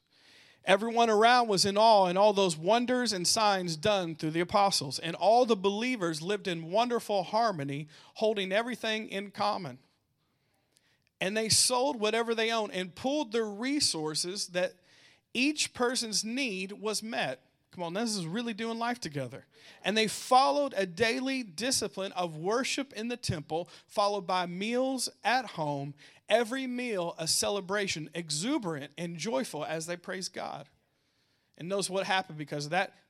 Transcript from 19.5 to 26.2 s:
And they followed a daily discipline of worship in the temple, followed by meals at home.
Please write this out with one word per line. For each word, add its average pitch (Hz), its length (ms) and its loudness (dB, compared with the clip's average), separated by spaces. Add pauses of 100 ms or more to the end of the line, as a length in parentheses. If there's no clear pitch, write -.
And 202 140 0
they 220 100 4
followed 277 720 4
a 196 80 2
daily 247 580 -2
discipline 196 720 -4
of 175 240 -4
worship 233 560 -2
in 220 160 -8
the 240 80 -6
temple, 165 540 -6 (160)
followed 202 400 0
by 180 180 0
meals 233 640 -2 (160)
at 240 220 2
home. 147 480 -6 (340)